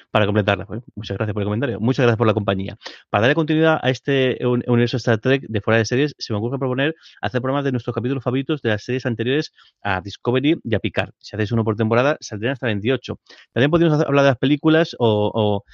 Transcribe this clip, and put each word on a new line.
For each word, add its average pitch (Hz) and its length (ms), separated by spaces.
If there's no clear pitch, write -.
para 107 160
completarla". 101 400
Bueno, 113 180
muchas - 200
gracias 104 180
por 104 100
el 98 40
comentario. 107 320
Muchas 123 260
gracias 113 120
por 113 100
la 107 60
compañía. 98 440
Para 104 100
darle 135 140
continuidad 160 460
a 127 100
este 131 560
un-, 123 200
universo 120 300
Star 113 220
Trek 135 280
de 107 140
Fuera 113 160
de 113 80
Series, 139 320
se - 160
me 104 60
ocurre 123 180
proponer 135 380
hacer 120 180
programas 135 260
de 139 60
nuestros 123 220
capítulos 123 300
favoritos 135 400
de 117 60
las 104 140
series 127 220
anteriores 127 460
a 95 180
Discovery 131 640
y 110 120
a 95 40
Picard. - 400
Si - 160
hacéis 104 160
uno 113 120
por 110 120
temporada, 113 240
saldrían 113 340
hasta 127 140
veintiocho. 107 520
También 131 200
podríamos 165 240
hacer, 151 120
hablar 139 160
de 139 80
las 123 60
películas 156 600
o, 104 340
o, 104 300